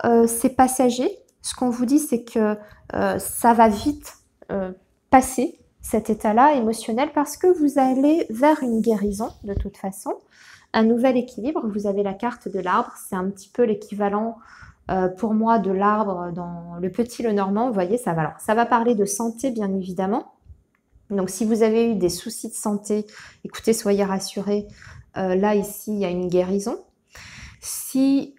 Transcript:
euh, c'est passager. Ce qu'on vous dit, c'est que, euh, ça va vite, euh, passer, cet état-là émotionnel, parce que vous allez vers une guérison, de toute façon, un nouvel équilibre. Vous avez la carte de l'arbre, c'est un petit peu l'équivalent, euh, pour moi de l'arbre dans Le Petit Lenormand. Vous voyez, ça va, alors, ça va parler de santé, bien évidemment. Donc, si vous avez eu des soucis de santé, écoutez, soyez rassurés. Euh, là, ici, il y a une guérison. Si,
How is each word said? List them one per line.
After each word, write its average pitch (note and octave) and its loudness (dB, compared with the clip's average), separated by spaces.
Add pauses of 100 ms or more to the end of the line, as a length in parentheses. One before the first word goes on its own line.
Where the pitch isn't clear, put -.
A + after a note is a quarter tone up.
euh, A#3 6
c'est A#3 0
passager. B3+ 2 (320)
Ce - -10
qu'on B3 0
vous A#3+ -2
dit, C#4 4
c'est A#3+ -2
que, G#3+ 0 (360)
euh, G3 0
ça - 2
va A3+ 8
vite, - -4 (340)
euh, F#3+ -4 (380)
passer, C4 2 (220)
cet A3 -2
état-là A3+ 4
émotionnel, A#3 -2
parce C#4+ -2
que F#4 2
vous D4+ 2
allez C4+ 2
vers C#4+ 2
une A#3 0
guérison, G#3 0 (140)
de G3 -6
toute - -6
façon, - -8 (600)
un A3 2
nouvel A#3+ 4
équilibre. B3 -4
Vous G#3 -4
avez G3 0
la G3 -4
carte A#3 -8
de G3 -6
l'arbre, F3+ 0 (160)
c'est - -8
un F#3 -2
petit - -12
peu - 0
l'équivalent, G#3 -2 (520)
euh, F#3 0
pour G#3 -4
moi A3+ 2
de F#3+ -2
l'arbre F#3+ 0
dans F3 -10
Le F#3 -2
Petit A#3 -4
Lenormand. G#3 0
Vous B3+ -4
voyez, F#3+ 0
ça F3 -4
va, D#3+ 0
alors, - -4
ça A3 0
va A#3 4
parler A#3 2
de G3+ 2
santé, A#3 -4
bien G#3 -2
évidemment. F#3+ -4 (760)
Donc, F#3+ -2
si A3 -4
vous G#3+ 2
avez A3+ 4
eu A3 0
des F3+ 2
soucis A3 -8
de - -12
santé, G#3 -2 (380)
écoutez, - 0
soyez G3+ 0
rassurés. G3+ -4 (500)
Euh, F#3 0
là, G#3 2
ici, G3+ -4
il G#3 -2
y G3 -2
a F3 -2
une F3+ -2
guérison. G3 0 (840)
Si, - 0